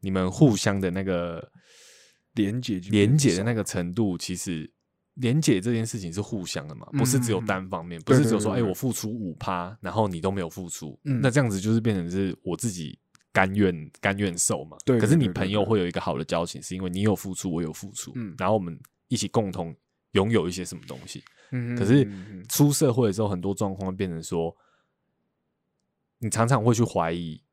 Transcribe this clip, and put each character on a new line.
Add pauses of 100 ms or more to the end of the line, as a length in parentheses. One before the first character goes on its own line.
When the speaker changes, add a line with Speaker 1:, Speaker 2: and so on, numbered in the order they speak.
Speaker 1:
你
们
互
相
的
那
个 (840)
Speaker 2:
连
结
已
经
变
少。
Speaker 1:
连
结
的
那
个
程
度，
其
实 (460)
连
结
这
件
事
情
是
互
相
的
嘛，
Speaker 2:
嗯，
Speaker 1:
不
是
只
有
单
方
面，
Speaker 2:
嗯，
嗯。
Speaker 1:
不
是
只
有
说，
Speaker 2:
对，
对，
对，
对。
Speaker 1:
哎，
我
付
出
五
趴，
然
后
你
都
没
有
付
出，
Speaker 2:
嗯。
Speaker 1:
那
这
样
子
就
是
变
成
是 (100)
我
自
己 (360)
甘
愿，
甘
愿
受
嘛。
Speaker 2:
对，
对，
Speaker 1:
可
是
你
朋
友
会
有
一
个
好
的
交
情，
Speaker 2:
对，
对，
对。
Speaker 1:
是
因
为
你
有
付
出，
我
有
付
出，
Speaker 2:
嗯。
Speaker 1:
然
后
我
们 (300)
一
起
共
同 (360)
拥
有
一
些
什
么
东
西。 (280)
Speaker 2:
嗯，
嗯，
Speaker 1:
可
是
Speaker 2:
嗯，
嗯， (140)
嗯。
Speaker 1:
出
社
会
的
时
候，
很
多
状
况
变
成
说， (1600)
你
常
常
会
去
怀
疑 (120)